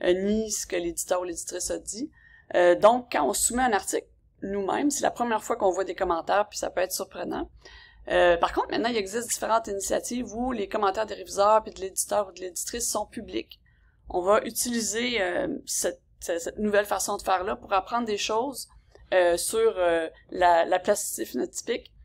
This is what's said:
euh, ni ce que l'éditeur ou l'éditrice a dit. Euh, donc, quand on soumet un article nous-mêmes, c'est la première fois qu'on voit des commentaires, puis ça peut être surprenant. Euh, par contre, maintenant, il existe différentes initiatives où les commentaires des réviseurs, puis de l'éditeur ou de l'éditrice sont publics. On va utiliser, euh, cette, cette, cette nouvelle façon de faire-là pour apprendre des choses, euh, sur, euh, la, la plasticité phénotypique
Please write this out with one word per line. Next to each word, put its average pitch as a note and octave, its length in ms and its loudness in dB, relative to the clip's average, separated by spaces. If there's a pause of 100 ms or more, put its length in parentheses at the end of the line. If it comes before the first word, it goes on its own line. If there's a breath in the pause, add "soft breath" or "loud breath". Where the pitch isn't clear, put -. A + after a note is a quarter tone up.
euh, F3+ 100 4
ni G#3+ 380 0
ce - 160 -6
que F#3+ 80 -6
l'éditeur F3 460 -2
ou - 20 -6
l'éditrice F3+ 480 -8
a E3+ 60 -4
dit. A3 340 -10 (440 soft breath)
Euh, F3 200 8
donc, A#3+ 380 6
quand D4 120 2
on - 80 0
soumet B3 300 0
un B3 80 4
article - 360 -2 (340)
nous-mêmes, G3+ 500 -2
c'est - 120 -4
la - 80 4
première A#3 300 -2
fois A#3 140 -2
qu'on G3 160 2
voit F#3 140 0
des F3 100 -6
commentaires, F3+ 540 0
puis - 80 -12
ça F#3+ 120 -4
peut F3+ 120 -2
être F#3 100 -2
surprenant. F#3 580 -6 (600 loud breath)
Euh, F3 260 6
par F3 160 2
contre, - 200 -2
maintenant, A3+ 180 0
il A#3+ 80 -2
existe G#3 320 -6
différentes A3+ 380 0
initiatives G#3 680 -4
où B3+ 180 -2
les G3+ 160 -4
commentaires G#3+ 380 0
des G#3 80 -10
réviseurs, G3 500 4
puis G#3+ 100 -12
de - 60 -16
l'éditeur F#3+ 480 -2
ou F#3+ 60 -16
de F#3 80 -16
l'éditrice F#3 480 -6
sont G#3 160 -2
publics. G#3 560 -10 (480)
On F3+ 100 0
va G3+ 240 4
utiliser, A#3 760 -2
euh, F3+ 260 0 (180)
cette, - 360 -4 (180)
cette, E3+ 220 -4
cette - 160 -8
nouvelle G#3 280 2
façon G3+ 300 -2
de G3 60 -8
faire-là F#3+ 340 0
pour - 160 -8
apprendre A#3 340 0
des G#3 120 -2
choses, A#3 500 -2 (460 soft breath)
euh, F3 240 6
sur, A3 400 2
euh, E3 320 2 (220 soft breath)
la, F3 340 6
la F#3 140 2
plasticité - 440 -2
phénotypique - 720 -6 (120)